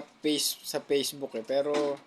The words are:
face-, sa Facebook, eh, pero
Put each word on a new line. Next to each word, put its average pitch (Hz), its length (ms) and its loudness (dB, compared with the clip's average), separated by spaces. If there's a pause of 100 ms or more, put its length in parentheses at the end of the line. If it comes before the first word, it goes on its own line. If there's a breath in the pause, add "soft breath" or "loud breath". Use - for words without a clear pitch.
(200)
face-, 151 400 0
sa - 240 -6
Facebook, 135 560 -2
eh, 107 80 -6
pero 143 480 2 (120)